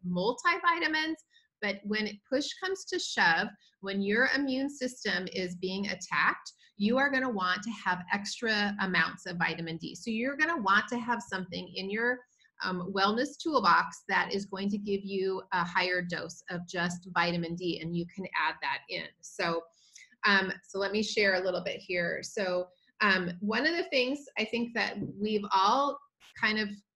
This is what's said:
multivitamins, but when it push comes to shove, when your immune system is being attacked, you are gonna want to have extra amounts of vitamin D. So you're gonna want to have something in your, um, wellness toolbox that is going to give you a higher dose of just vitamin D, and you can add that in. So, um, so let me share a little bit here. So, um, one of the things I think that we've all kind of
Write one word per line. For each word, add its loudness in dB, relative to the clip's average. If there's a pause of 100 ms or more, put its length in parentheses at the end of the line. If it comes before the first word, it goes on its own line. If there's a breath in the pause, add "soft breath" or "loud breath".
multivitamins, 0 (460 soft breath)
but -2
when 0
it -8 (140)
push 2 (160)
comes -4
to -4
shove, 4 (320 soft breath)
when -2
your 4
immune 0
system -2
is -4
being -4
attacked, -2 (240 soft breath)
you 4
are 4
gonna 2
want 0
to -6
have -2 (100)
extra 0
amounts 0
of -6
vitamin -2
D. -8
So -8
you're -2
gonna 0
want 4
to -2
have -2
something -6
in -6
your, 0 (460 soft breath)
um, -2
wellness 2
toolbox 4
that 2
is -2
going -4
to 0
give -2
you -2 (100)
a 2
higher 2
dose -6
of -6
just -2
vitamin 2
D, -2
and -4
you 0
can -8 (120)
add 2
that -2
in. -6 (160)
So, -2 (640 loud breath)
um, 4 (160)
so -8
let 0
me 2
share 2
a 0
little 0
bit -4
here. -2
So, -2 (320 soft breath)
um, 4
one 2
of 2
the 0
things 0 (180)
I 0
think -2
that -2 (220)
we've 0
all 4 (420)
kind 2
of 0 (280)